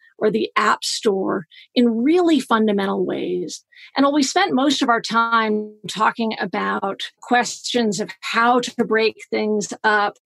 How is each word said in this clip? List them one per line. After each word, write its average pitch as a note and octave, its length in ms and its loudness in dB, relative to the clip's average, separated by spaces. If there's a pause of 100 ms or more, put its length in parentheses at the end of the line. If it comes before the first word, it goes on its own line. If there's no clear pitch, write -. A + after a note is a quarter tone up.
(180)
or G#3+ 140 2
the A3 240 0
app G#3+ 300 0
store G3+ 600 -2 (280)
in A#3 280 2
really E4 360 4
fundamental G3+ 640 0
ways. - 600 -6 (320)
And C#4 80 2
while C#4+ 80 2
we D4 100 4
spent F4+ 300 0
most C4 280 2
of C#4 60 -2
our A#3 140 2
time A3 720 0 (160)
talking A3 500 -2
about G3 640 -4 (200)
questions A#3+ 800 -2
of G3 120 -6 (100)
how A#3+ 400 2
to A#3+ 240 -2
break A3 320 0 (120)
things G#3+ 440 -2 (100)
up G#3 420 2